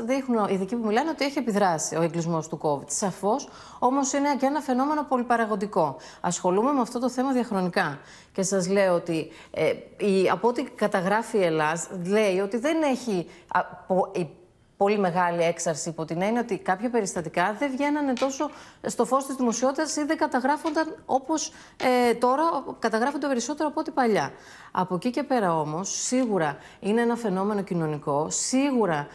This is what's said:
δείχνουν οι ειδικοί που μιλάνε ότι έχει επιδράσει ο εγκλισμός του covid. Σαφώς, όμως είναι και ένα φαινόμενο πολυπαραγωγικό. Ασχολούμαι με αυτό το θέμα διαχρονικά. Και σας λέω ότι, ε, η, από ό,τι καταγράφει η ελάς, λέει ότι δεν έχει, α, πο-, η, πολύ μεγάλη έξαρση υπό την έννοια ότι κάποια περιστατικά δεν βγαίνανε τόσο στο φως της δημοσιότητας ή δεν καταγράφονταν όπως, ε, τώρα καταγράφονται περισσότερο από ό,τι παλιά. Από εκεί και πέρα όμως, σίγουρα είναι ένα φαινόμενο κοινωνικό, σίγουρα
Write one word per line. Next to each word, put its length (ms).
δείχνουν 440
οι 40
ειδικοί 240
που 100
μιλάνε 240
ότι 140
έχει 140
επιδράσει 580
ο 60
εγκλισμός 460
του 140
covid. 240
Σαφώς, 600
όμως 340
είναι 240
και 100
ένα 140
φαινόμενο 480
πολυπαραγωγικό. 880
Ασχολούμαι 520
με 80
αυτό 180
το 120
θέμα 220
διαχρονικά. 640
Και 100
σας 260
λέω 260
ότι, 340
ε, 220
η, 340
από 180
ό,τι 140
καταγράφει 760
η 60
ελάς, 440
λέει 320
ότι 200
δεν 240
έχει, 440
α, 160
πο-, 520
η, 120
πολύ 220
μεγάλη 440
έξαρση 460
υπό 160
την 180
έννοια 180
ότι 180
κάποια 320
περιστατικά 680
δεν 120
βγαίνανε 420
τόσο 380
στο 180
φως 220
της 100
δημοσιότητας 600
ή 80
δεν 120
καταγράφονταν 800
όπως, 460
ε, 40
τώρα 280
καταγράφονται 480
περισσότερο 420
από 120
ό,τι 100
παλιά. 420
Από 160
εκεί 160
και 120
πέρα 380
όμως, 300
σίγουρα 540
είναι 200
ένα 160
φαινόμενο 460
κοινωνικό, 680
σίγουρα 840